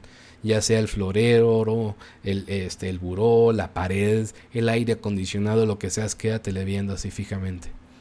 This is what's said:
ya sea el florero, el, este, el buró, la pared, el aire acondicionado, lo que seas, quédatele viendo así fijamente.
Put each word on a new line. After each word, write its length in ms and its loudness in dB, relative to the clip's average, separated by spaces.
ya 200 2
sea 180 4
el 80 0
florero, 1080 2
el, 240 -2
este, 420 -6
el 80 -4
buró, 540 4
la 240 -2
pared, 520 0
el 160 0
aire 240 0
acondicionado, 720 0
lo 100 -2
que 140 -6
seas, 240 -4
quédatele 500 -4
viendo 280 -4
así 180 -8
fijamente. 580 -8